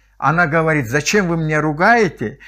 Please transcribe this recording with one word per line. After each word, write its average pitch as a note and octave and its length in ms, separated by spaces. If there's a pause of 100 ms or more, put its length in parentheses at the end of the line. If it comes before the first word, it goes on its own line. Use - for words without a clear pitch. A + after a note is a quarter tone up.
(160)
Она E3 300
говорит: D#3 420
«Зачем E3+ 400
вы E3+ 80
меня D#3 240
ругаете? D#3+ 880